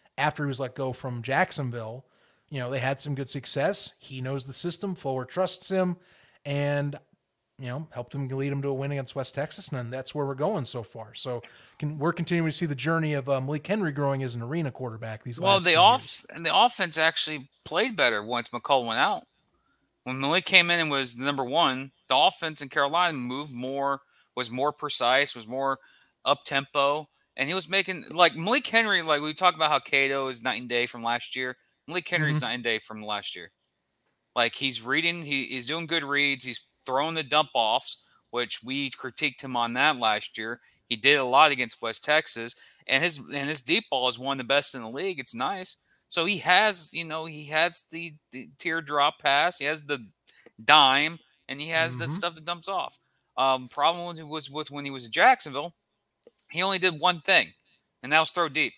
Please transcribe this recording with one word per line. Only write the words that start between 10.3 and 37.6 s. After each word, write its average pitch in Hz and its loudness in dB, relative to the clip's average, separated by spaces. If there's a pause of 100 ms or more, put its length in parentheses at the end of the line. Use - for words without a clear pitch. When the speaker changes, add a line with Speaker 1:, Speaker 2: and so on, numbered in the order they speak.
Speaker 1:
going 151 0
so 120 -6
far. 110 -14
So 123 -6 (360)
can, 151 -6
we're 165 0
continuing 165 0
to 151 0
see 175 0
the 147 -2
journey 156 0
of, 135 -2
uh, 135 2
Malik 143 -4
Henry 190 0
growing 139 0
as 120 -4
an 120 -4
arena 143 -2
quarterback 110 -8
these 120 -8
Speaker 2:
Well, 196 6
Speaker 1:
last 180 2
Speaker 2:
the 180 6
Speaker 1:
two 160 8
Speaker 2:
off-, 226 6
Speaker 1:
years. - -16
Speaker 2:
and 170 -6
the 156 2
offense 190 4
actually 156 2 (160)
played 208 0
better 117 4
once 117 -2
McCollum 123 2
went 113 0
out. 190 0 (800)
When 131 -6
Malik 165 0
came 175 4
in 170 2
and 160 0
was 131 -2
the 123 -6
number 139 -2
one, 135 0 (160)
the - 0
offense 156 0
in 180 -10
Carolina 160 0
moved 131 -6
more, 135 -4 (360)
was 123 -4
more 131 0
precise, 135 2
was 113 -12
more 135 -2 (440)
up-tempo, 143 0 (260)
and 135 -2
he 170 -2
was 180 -2
making, 185 -2
like, 165 6
Malik 220 0
Henry, 214 4
like, 151 2
we 151 -2
talked 180 2
about 156 4
how 143 4
Cato 135 0
is 120 -8
night 120 -2
and 123 -10
day 120 2
from 120 -8
last 117 -4
year. 127 -6 (320)
Malik 170 -4
Henry's 156 2
Speaker 1:
Mm-hmm. 135 -2
Speaker 2:
night 113 -2
and 123 -8
day 113 0
from 110 -14
last 104 -6
year. 87 -16 (840)
Like, 117 2
he's 127 -4
reading, 160 -2
he, 143 -2
he's 127 -8
doing 160 -4
good 160 0
reads, 139 0
he's 127 -6 (180)
throwing 143 0
the 160 -4
dump 147 2
offs, 113 0 (260)